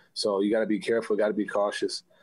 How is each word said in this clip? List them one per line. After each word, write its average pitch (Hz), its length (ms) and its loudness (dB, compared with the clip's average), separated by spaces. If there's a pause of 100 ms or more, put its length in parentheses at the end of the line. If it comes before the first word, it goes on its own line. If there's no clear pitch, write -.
(140)
So 101 260 0
you 104 120 2
gotta 110 140 2
be 104 140 0
careful, 110 380 0
gotta 104 160 2
be 101 120 -2
cautious. 101 580 -2 (200)